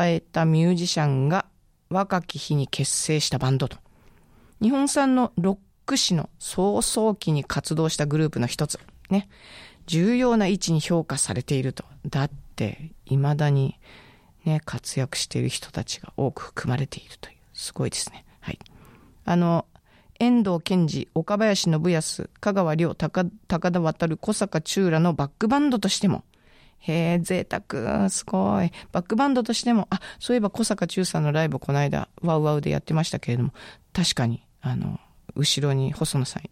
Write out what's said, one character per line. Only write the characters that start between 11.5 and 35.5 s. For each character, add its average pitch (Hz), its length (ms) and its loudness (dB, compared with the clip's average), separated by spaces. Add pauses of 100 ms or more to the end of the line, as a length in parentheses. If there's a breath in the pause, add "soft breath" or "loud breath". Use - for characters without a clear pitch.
い 131 80 0
る 131 100 -2
と。 - 120 -12 (220)
だ 139 180 0
っ 147 60 -4 (260)
て、 135 340 -6 (160)
未 139 300 2
だ 147 120 2
に 139 300 2 (640 loud breath)
ね、 156 220 0
活 - 340 -6
躍 131 160 -4
し - 100 -4
て - 120 -6
い 123 40 0
る 123 60 -2
人 - 240 -8
た - 100 -6
ち - 180 -8
が - 180 -18
多 135 120 0
く - 120 -14
含 - 280 -8
ま 123 60 0
れ 135 100 -2
て - 140 -14
い - 80 -20
る - 120 -20
と - 100 -18
い - 20 -20
う。 - 40 -20 (180)
す - 180 -12
ご 135 140 -4
い - 40 -4
で - 60 -8
す - 140 -8
ね。 - 160 -20 (140 soft breath)
は - 100 -10
い。 - 80 -10 (640 soft breath)
あ 175 120 0
の、 170 280 2 (540 soft breath)
遠 240 260 4
藤 185 180 0
健 180 240 2
二、 139 280 -4
岡 180 240 0
林 202 320 2
信 156 120 2
康、 165 480 -2 (100)
香 208 120 0
川 180 220 2
亮、 160 200 2
高-、 175 300 -2 (220)
高 175 260 0
田 180 80 2
渡、 160 280 0 (100)
小 - 160 -2
坂 190 260 -2
忠 190 300 0
ら 160 100 4
の 170 140 4
バ 139 140 -2
ッ - 100 -12
ク 220 100 0
バ 269 100 4
ン 294 120 4
ド 247 80 2
と 196 100 -2
し - 120 -2
て 202 80 2
も、 139 140 0 (580 soft breath)
へ 165 340 0
え、 175 40 2
贅 175 320 -2
沢、 - 580 -2
す - 160 -4
ご 196 380 0
い。 175 80 2 (220 loud breath)
バ 175 100 0
ッ - 40 -12
ク 220 100 0
バ 269 100 4
ン 277 80 2
ド 247 80 2
と 226 100 -2
し - 120 -2
て 240 100 2
も、 214 160 2
あ、 190 100 -2 (200 loud breath)
そ - 120 -2
う 247 40 4
い - 20 2
え - 20 2
ば 208 80 0
小 233 140 -4
坂 214 240 0
忠 185 180 -2
さ 175 140 -2
ん 156 60 0
の 147 80 2
ラ 156 120 2
イ 160 40 0
ブ、 139 100 -2
こ - 140 -4
の 143 80 2
間、 143 280 0 (140)
ワ 165 140 2
ウ 151 60 2
ワ 151 120 2
ウ 147 60 0
で 147 100 -2
や 147 80 0
っ 147 40 -4
て - 120 -4
ま 160 80 2
し 170 80 -2
た - 80 -4
け - 140 -4
れ 120 60 2
ど 123 40 2
も、 131 100 0 (400 loud breath)
確 - 220 0
か 123 120 0
に、 117 180 -4 (160)
あ 127 160 -4
の、 - 240 -4 (340)
後 143 360 0